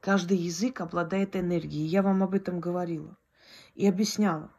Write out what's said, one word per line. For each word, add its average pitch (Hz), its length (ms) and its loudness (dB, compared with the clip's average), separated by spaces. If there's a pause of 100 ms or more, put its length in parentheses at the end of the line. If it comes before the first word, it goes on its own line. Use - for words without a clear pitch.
Каждый 190 360 2
язык 175 440 -2
обладает 175 540 -2
энергией. 160 520 -2
Я 185 160 2
вам 190 200 4
об 185 120 0
этом 185 260 -2
говорила 170 560 -6 (580)
и - 140 4
объясняла. 190 720 2